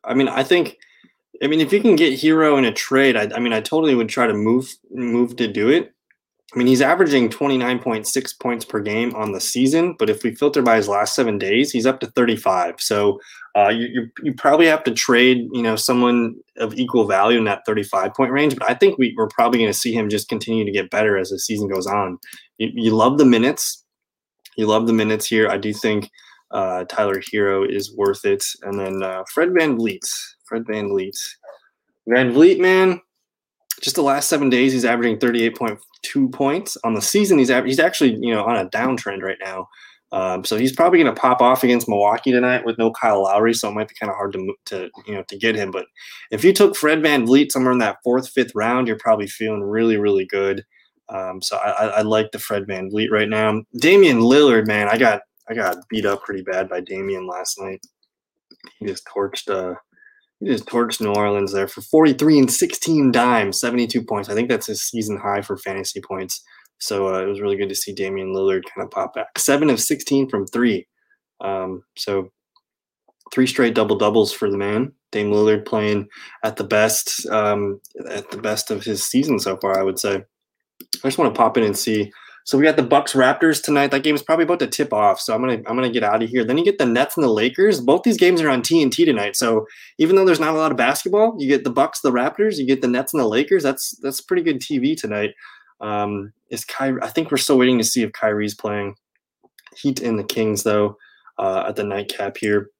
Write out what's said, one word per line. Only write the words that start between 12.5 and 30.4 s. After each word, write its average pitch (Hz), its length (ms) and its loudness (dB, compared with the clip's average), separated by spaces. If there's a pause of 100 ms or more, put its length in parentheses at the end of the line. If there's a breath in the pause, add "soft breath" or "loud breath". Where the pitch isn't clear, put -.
So, 101 400 0 (380 loud breath)
uh, 101 140 6
you, 117 160 -2
you, 117 240 -6 (120)
you 135 120 -4
probably 156 320 4
have 156 180 2
to 123 80 0
trade, 120 600 4
you 120 100 -4
know, 113 140 0
someone 120 580 2 (240)
of 110 160 -4
equal 123 320 0
value 104 320 2
in 113 60 2
that 101 200 -2
thirty-five 101 480 -2
point 127 200 -2
range. 143 220 2
But - 140 -4
I 127 60 0
think 190 240 2
we, 117 180 0
we're 110 120 0
probably 117 320 0
gonna 107 120 2
see 113 220 -4
him 107 160 -2
just 104 180 -4
continue 110 380 -2
to 101 40 -4
get 98 200 -4
better 104 260 0
as 92 140 -4
the 95 80 -6
season 104 300 -4
goes 95 180 -4
on. 98 320 -4 (400 loud breath)
You, 110 160 -4
you 113 200 0
love 120 220 4
the 147 80 6
minutes. 123 640 2 (720)
You 107 80 0
love 110 200 2
the 117 60 2
minutes 110 320 0
here. 110 240 2
I 98 80 -2
do 104 160 -6
think, 104 380 -4 (400 soft breath)
uh, 92 340 -4
Tyler 98 380 -2
Herro 98 440 -2
is - 300 -6
worth 101 300 -2
it. 98 180 0 (160)
And 101 180 -8
then, 95 240 -6
uh, 95 300 -8
Fred 170 160 0
VanVleet. 127 560 0 (400)